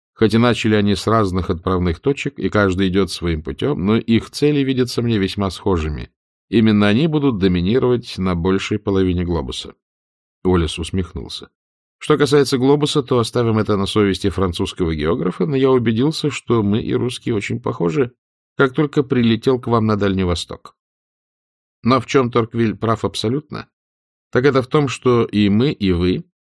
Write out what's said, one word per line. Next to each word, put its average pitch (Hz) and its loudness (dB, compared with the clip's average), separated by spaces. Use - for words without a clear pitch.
Хоть 110 2
и 113 4
начали 113 2
они 104 2
с - -4
разных 98 0
отправных 90 -2
точек, - -4
и 95 -2
каждый 95 2
идёт 92 0
своим 80 -4
путём, 117 -4
но 107 2
их 113 0
цели 147 0
видятся 127 -2
мне 117 0
весьма 95 -2
схожими. 78 -4
Именно 107 4
они 123 2
будут 139 0
доминировать 110 0
на 92 -2
большей 95 -2
половине 92 0
глобуса". 78 -6
Уоллес 90 0
усмехнулся. 82 -8
"Что - 0
касается 139 2
глобуса, 143 2
то 127 0
оставим 113 0
это 107 0
на 98 -2
совести 101 0
французского 90 -2
географа, 135 -2
но 139 -2
я 135 4
убедился, 127 0
что 117 -2
мы 101 2
и 131 -4
русские 123 -4
очень 117 -6
похожи, 143 -2
как 135 2
только 147 0
прилетел 123 0
к 123 -12
вам 113 0
на 107 0
Дальний 98 0
Восток. - -6
Но 123 2
в 120 -8
чём 127 2
Торквиль 113 0
прав 110 -2
абсолютно, 110 -6
так 127 2
это 135 2
в 127 -8
том, 147 2
что 120 2
и 104 2
мы, 113 2
и 95 -2
вы 90 0